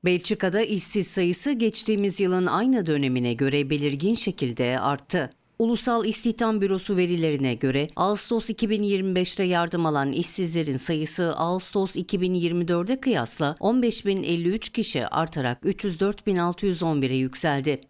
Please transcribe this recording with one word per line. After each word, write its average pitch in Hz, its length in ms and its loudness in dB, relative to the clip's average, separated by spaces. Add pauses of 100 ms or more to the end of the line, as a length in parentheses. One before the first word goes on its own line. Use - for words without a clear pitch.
Belçika'da 185 560 0
işsiz 202 460 0
sayısı 180 440 2
geçtiğimiz 214 680 0
yılın 185 260 2
aynı 202 400 2
dönemine 131 480 0
göre 135 360 0
belirgin 147 440 0
şekilde 127 680 -2
arttı. 147 500 -2 (300)
Ulusal 226 460 2
İstihdam 220 560 0
Bürosu 190 360 0
verilerine 160 560 2
göre 135 420 0
Ağustos 214 540 0
iki 220 200 -2
bin 208 140 0
yirmi 190 320 0
beşte 180 280 0
yardım 175 420 0
alan 143 260 2
işsizlerin 165 680 0
sayısı 156 580 0
Ağustos 185 600 -2
iki 180 260 -2
bin 185 120 2
yirmi 175 340 0
dörde 180 320 0
kıyasla 151 600 0
on 240 220 2
beş 233 240 0
bin 196 180 0
elli 170 260 0
üç 214 200 -2
kişi 151 380 -2
artarak 151 560 -2
üç 190 200 -2
yüz 180 160 -4
dört 202 280 -2
bin 196 80 2
altı 175 300 0
yüz 180 180 0
on 156 180 2
bire 131 160 0
yükseldi. 135 720 0